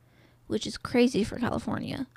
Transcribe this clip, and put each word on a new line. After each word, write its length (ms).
which 220
is 100
crazy 460
for 160
California, 680